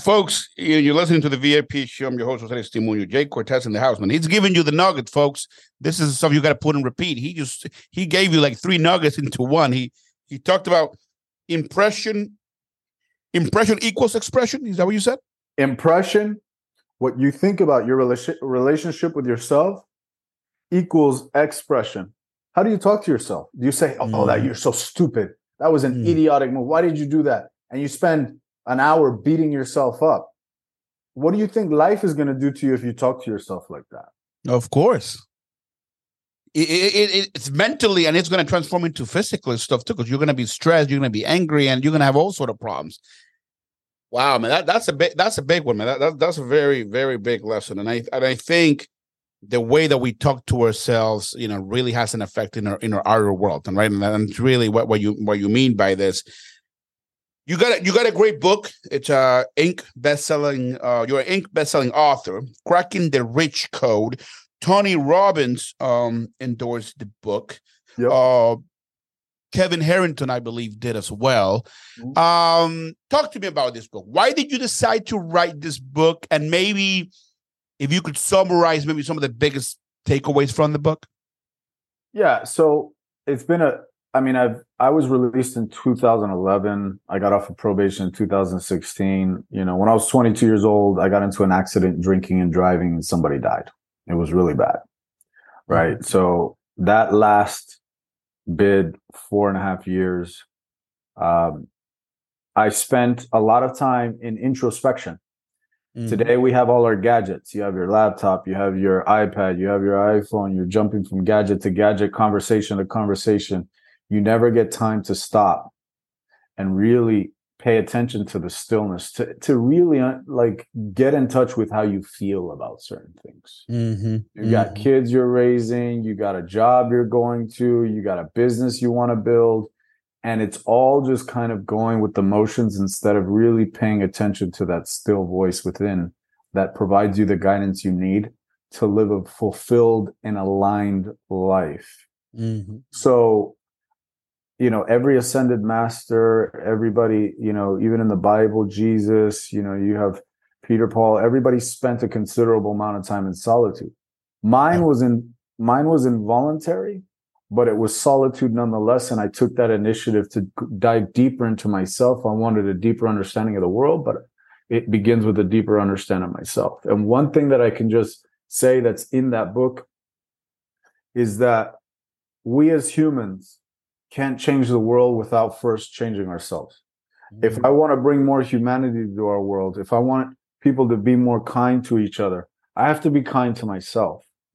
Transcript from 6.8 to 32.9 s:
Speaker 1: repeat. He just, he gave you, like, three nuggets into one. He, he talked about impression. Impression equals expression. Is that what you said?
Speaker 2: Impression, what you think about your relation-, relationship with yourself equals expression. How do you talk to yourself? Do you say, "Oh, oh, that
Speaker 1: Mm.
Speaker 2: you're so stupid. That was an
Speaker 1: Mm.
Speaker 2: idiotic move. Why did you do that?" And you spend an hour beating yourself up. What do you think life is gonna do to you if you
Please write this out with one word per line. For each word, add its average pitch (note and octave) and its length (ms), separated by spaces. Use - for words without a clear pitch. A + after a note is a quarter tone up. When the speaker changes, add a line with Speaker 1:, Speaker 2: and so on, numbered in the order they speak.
Speaker 1:
repeat. C3 360
He D3 160
just, C#3+ 320
he F#3 160
gave F3+ 260
you, D#3 80
like, C#3 180
three F3+ 200
nuggets E3 400
into B2+ 240
one. C3+ 300
He, B2+ 200
he C3+ 120
talked F#3 280
about E3+ 300
impression. G#3 880
Impression G3+ 480
equals A3+ 340
expression. B3+ 500
Is F#3+ 120
that F3+ 80
what G3+ 80
you G#3 60
said? B3 180
Speaker 2:
Impression, F#3 840
what B2+ 220
you C#3 100
think F#3+ 300
about C#3 260
your C3 100
relation-, B2 440
relationship D3 720
with C#3 120
yourself D3 560
equals D#3+ 640
expression. B2 800
How F3+ 80
do G#3+ 80
you G#3 80
talk G#3 260
to F3+ 60
yourself? A2 380
Do B2 80
you C#3 60
say, D3+ 280
"Oh, B2 120
oh, B2 140
that A#2 140
Speaker 1:
Mm. A#2+ 60
Speaker 2:
you're B2 80
so A#2+ 180
stupid. A#2 580
That D#3 120
was D3 140
an B2+ 120
Speaker 1:
Mm. A2+ 120
Speaker 2:
idiotic C#3+ 420
move. B2+ 160
Why D#3 140
did E3+ 160
you D3 100
do D3+ 180
that?" B2 240
And C3 120
you C#3+ 60
spend D3+ 520
an B2+ 140
hour D3+ 300
beating D3+ 420
yourself C3 500
up. D3 280
What D3 180
do G#3 60
you G#3+ 80
think G3 260
life F3+ 320
is E3+ 100
gonna C#3 240
do C#3 120
to C#3 160
you C3 60
if B2 100
you A#2+ 100